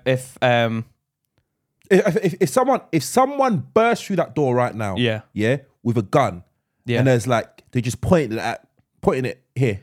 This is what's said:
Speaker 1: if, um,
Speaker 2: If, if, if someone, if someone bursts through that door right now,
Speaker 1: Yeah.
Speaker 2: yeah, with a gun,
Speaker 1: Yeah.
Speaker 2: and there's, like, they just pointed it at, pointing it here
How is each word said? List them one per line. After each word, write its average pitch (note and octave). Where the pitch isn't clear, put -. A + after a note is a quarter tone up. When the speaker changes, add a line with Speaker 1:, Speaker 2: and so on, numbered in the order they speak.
Speaker 1:
if, B2+
um, A#2
Speaker 2:
If, F#3
if, F#3
if F#3
someone, B3+
if D#3
someone C4
bursts A3+
through G3
that E3
door C3+
right B2
now, G#2
Speaker 1:
Yeah. A2
Speaker 2:
yeah, A2+
with A#2
a A#2
gun, G2
Speaker 1:
Yeah. A#2
Speaker 2:
and B2+
there's, B2
like, A#2+
they B2+
just A#2+
pointed D3+
it A2+
at, A2
pointing C3
it -
here A#2+